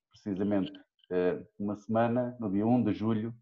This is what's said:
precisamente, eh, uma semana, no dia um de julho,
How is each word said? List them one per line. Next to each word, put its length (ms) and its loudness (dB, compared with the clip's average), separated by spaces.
precisamente, 640 -2
eh, 280 0
uma 160 -4
semana, 640 0
no 120 -4
dia 140 2
um 180 4
de 100 2
julho, 480 -2